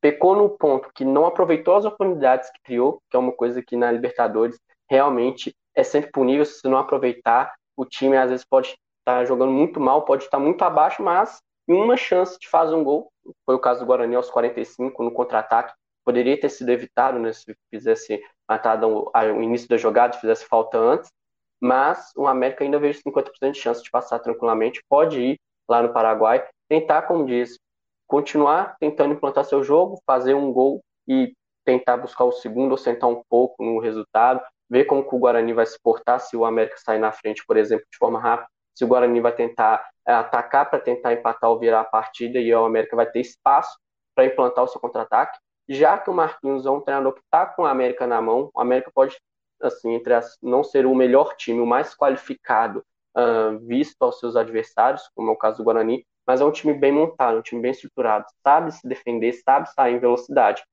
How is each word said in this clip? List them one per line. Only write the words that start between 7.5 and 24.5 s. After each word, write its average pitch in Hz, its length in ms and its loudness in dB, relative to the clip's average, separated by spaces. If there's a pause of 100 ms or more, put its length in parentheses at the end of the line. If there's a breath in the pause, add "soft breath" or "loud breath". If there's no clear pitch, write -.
o 135 80 -6
time 135 320 0
às 131 140 2
vezes 127 140 -6
pode 131 300 2 (300)
tá 123 200 0
jogando 127 280 0
muito 151 280 0
mal, 139 240 2
pode - 240 0
tá 143 100 -2
muito 151 240 0
abaixo, 165 400 0
mas 185 380 -2 (280)
em 170 60 4
uma 226 220 2
chance 185 420 -2
de - 100 -20
fazer 165 260 0
um 160 100 0
gol, 143 260 -2 (360)
foi 131 80 2
o 127 60 -2
caso 123 200 0
do 123 60 -10
Guarani 123 280 0
aos 123 140 -2
quarenta 120 320 -2
e 110 40 -6
cinco, 127 380 -8
no 117 80 -4
contra-ataque, 117 640 -2 (320)
poderia 123 340 0
ter 143 120 -2
sido 127 200 -6
evitado, 123 480 -2
né, 113 140 -4
se - 240 -18 (140)
fizesse 110 500 -4 (280 loud breath)
matado 110 400 0
o, 107 260 -2
a, 113 100 4
o 110 180 0
início 117 260 -4
da 120 80 2
jogada, 113 420 2
fizesse 110 260 -2
falta 113 320 0
antes, 120 340 2 (500)
mas 131 560 0
o 143 100 -2
América 131 380 -2
ainda 139 140 -2
vejo 147 220 -2
cinquenta 135 300 -4
por - 80 -20
cento 135 160 -4
de - 60 -16
chance 117 220 -4
de - 80 -20
passar 123 280 -4
tranquilamente, 113 680 -4